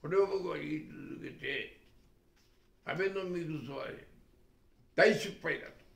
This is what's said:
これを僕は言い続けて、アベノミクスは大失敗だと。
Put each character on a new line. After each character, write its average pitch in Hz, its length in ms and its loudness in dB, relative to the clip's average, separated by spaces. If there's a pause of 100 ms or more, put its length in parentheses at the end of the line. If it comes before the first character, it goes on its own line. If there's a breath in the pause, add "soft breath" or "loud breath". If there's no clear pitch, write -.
こ - 80 -8
れ 185 100 4
を 196 80 8
僕 190 220 -2
は 160 80 -4
言 147 100 -6
い 151 220 -6
続 143 340 -12
け - 80 -10
て、 135 500 -6 (1040)
ア - 100 -4
ベ 190 160 0
ノ 190 140 -4
ミ 180 200 -2
ク 151 220 -6
ス 127 40 -10
は 135 140 -6 (1120)
大 214 180 10
失 - 280 -2
敗 160 180 -2
だ - 60 -12
と。 - 60 -14 (240)